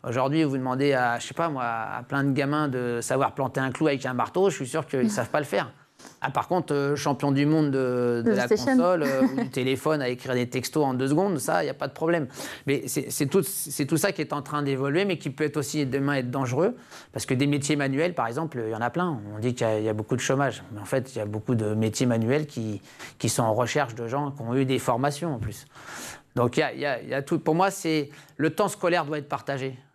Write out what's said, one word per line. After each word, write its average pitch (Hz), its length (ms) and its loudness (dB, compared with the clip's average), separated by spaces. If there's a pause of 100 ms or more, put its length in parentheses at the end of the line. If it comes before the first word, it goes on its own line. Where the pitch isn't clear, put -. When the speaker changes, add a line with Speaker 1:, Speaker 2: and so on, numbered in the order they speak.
Speaker 1:
aujourd'hui, 135 360 2
vous 135 120 0
demandez 131 360 2
à, 120 260 2
je - 80 -8
sais - 80 -12
pas 170 140 0
moi, 131 160 -2
à 117 400 -4
plein 139 180 -2
de 139 80 2
gamins 143 380 2
de 123 340 -2
savoir 131 320 0
planter 135 240 -2
un 131 140 0
clou 156 160 2
avec 139 180 0
un 127 80 -4
marteau, 175 360 2
je - 40 -6
suis 131 140 -6
sûr 156 180 -4
qu'ils 123 240 2
Speaker 2:
<laughs> - 0 -
Speaker 1:
savent 107 200 -2
pas 151 100 2
le 143 60 -4
faire. 170 260 -2 (480)
Ah, 139 100 -2
par 127 180 -2
contre, 170 260 0
euh, 143 220 2
champion 143 360 0
du 143 140 4
monde 151 240 4
de, 123 540 2
de 226 80 4
la 123 140 2
Speaker 2:
PlayStation. 247 300 4
Speaker 1:
console, 180 280 4
euh, 135 180 2
Speaker 2:
<laughs> 135 100 4
Speaker 1:
ou 135 80 -2
du 233 80 -2
téléphone 135 540 0
à 127 80 0
écrire 127 240 -4
des 123 160 0
textos 139 340 0
en 135 80 2
deux 127 160 0
secondes, 170 300 2
ça, 165 260 0
y 139 60 -2
a 139 40 -6
pas 143 140 -6
de 139 60 -10
problème. 160 320 0 (400)
Mais 139 220 0
c'est, 123 220 -2
c'est - 160 0
tout, 185 160 2
c'est - 440 -4
tout 165 100 2
ça 147 160 2
qui 151 80 -8
est 147 140 -4
en 143 80 -6
train 147 200 -4
d'évoluer, 139 440 0
mais 180 100 0
qui 143 140 -6
peut 156 140 -2
être 147 120 -2
aussi 147 300 -2
demain 139 280 0
être 123 160 -2
dangereux, 135 460 0 (360)
parce - 120 -6
que - 80 -2
des 131 140 4
métiers 143 300 2
manuels, 143 380 0
par 120 120 0
exemple, 127 400 -4
il 110 40 -2
y 113 40 -2
en 110 80 -4
a 120 80 0
plein. 165 280 -2 (160)
On 107 40 -8
dit 120 160 0
qu'il 120 120 0
y 110 40 4
a, 110 80 2
il 107 60 0
y 110 40 2
a 107 60 0
beaucoup 107 220 -2
de 123 40 -2
chômage, 139 420 0 (100)
mais 104 80 -12
en 104 40 -10
fait, 131 300 -4
il 117 40 -6
y 110 40 -4
a 104 40 -4
beaucoup 110 280 -2
de 107 180 2
métiers 110 340 2
manuels 120 400 2
qui, 110 360 -8 (360)
qui 113 120 0
sont - 120 0
en 110 120 4
recherche 123 400 0
de 117 120 -8
gens 139 240 -2
qui 143 120 -12
ont 117 120 -2
eu 135 120 4
des 127 120 2
formations 139 560 0
en 110 40 -6
plus. 104 260 -8 (720)
Donc, 123 220 2
il - 20 4
y 151 40 2
a, 123 100 -2
il 131 60 -10
y 143 60 -2
a, 123 140 -2
il - 80 -12
y 123 60 -2
a 139 80 0
tout. 160 160 0
Pour 160 160 2
moi, 185 160 4
c'est, 156 400 -2 (260)
le 156 140 2
temps 196 180 2
scolaire 170 380 2
doit 151 120 -4
être 143 100 -10
partagé. 131 500 -6 (160)